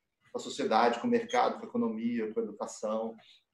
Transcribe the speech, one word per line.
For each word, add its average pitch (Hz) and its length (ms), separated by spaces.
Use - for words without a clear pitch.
com 240 80
a - 40
sociedade, 233 580
com 247 60
o 240 40
mercado, - 480
com 233 60
a - 40
economia, 117 600
com 113 80
a 110 40
educação, 110 760